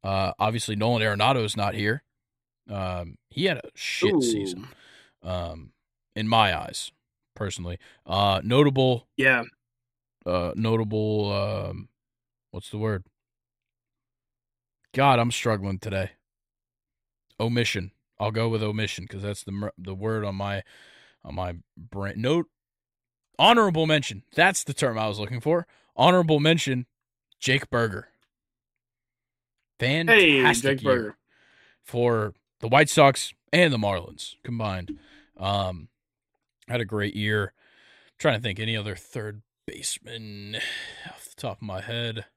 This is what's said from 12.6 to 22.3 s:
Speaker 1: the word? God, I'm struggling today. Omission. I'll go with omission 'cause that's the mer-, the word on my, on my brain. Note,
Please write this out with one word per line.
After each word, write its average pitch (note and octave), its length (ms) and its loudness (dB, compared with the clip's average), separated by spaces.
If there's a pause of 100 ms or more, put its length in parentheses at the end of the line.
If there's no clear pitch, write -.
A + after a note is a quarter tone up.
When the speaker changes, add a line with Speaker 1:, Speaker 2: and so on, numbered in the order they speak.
Speaker 1:
the G#2+ 80 -10
word? G#2+ 260 -4 (1900)
God, C3 240 6
I'm A#2 140 2
struggling G2 480 -2
today. F#2+ 320 -4 (1300)
Omission. A2+ 500 -2 (280)
I'll G#2 120 0
go A2+ 180 0
with A2+ 140 0
omission G#2+ 440 -4
'cause G2 160 -12
that's G2+ 220 -8
the G2 80 -8
mer-, G2+ 240 -6
the F#2 180 -10
word G#2+ 300 -4
on G2 120 -6
my, G2+ 260 -4 (600)
on - 120 -14
my F2+ 220 -6 (200)
brain. G2 460 -8
Note, D#3 260 0 (920)